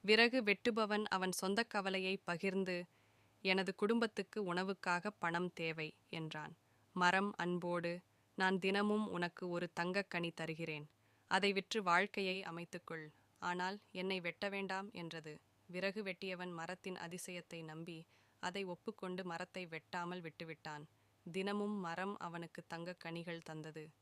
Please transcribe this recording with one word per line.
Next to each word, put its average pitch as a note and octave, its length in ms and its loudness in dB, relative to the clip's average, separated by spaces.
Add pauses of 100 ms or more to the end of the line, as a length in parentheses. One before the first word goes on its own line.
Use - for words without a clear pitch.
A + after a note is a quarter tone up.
விறகு A3+ 420 6
வெட்டுபவன் G#3 600 4
அவன் F#3 280 0
சொந்தக் G3+ 380 2
கவலையை F#3+ 460 0
பகிர்ந்து, F#3 680 0 (580)
"எனது F#3+ 320 4
குடும்பத்துக்கு G#3 800 0
உணவுக்காக F#3 520 0 (120)
பணம் F3 340 0
தேவை," D#3+ 420 -4 (160)
என்றான். D#3+ 460 -8 (360)
மரம் F#3 440 4
அன்போடு, F3 640 0 (340)
"நான் F#3+ 240 4
தினமும் G#3 520 4
உனக்கு F3 380 -2
ஒரு F3 220 0 (100)
தங்கக்கனி F3+ 540 0
தருகிறேன், D#3 540 -4 (380)
அதை G3 260 6
விற்று G3 300 0
வாழ்க்கையை G3 600 4
அமைத்துக்கொள், E3+ 640 -8 (320)
ஆனால் F3+ 400 -2 (140)
என்னை F#3 280 0
வெட்ட F3 280 -2
வேண்டாம்," G3 420 -4
என்றது. D#3+ 500 -10 (260)
விறகு F#3+ 360 -2
வெட்டியவன் F3+ 500 -4
மரத்தின் F3 440 -6
அதிசயத்தை F3 680 -8
நம்பி D#3+ 420 -10 (340)
அதை F3+ 240 -2
ஒப்புக்கொண்டு F#3 600 -6
மரத்தை F3+ 420 -6
வெட்டாமல் F3 540 -6
விட்டுவிட்டான். D#3 640 -10 (480)
தினமும் G3+ 380 0
மரம் F#3+ 480 -2
அவனுக்கு E3+ 480 -8
தங்கக் E3+ 340 -8
கனிகள் E3 420 -6
தந்தது. D#3 480 -10 (100)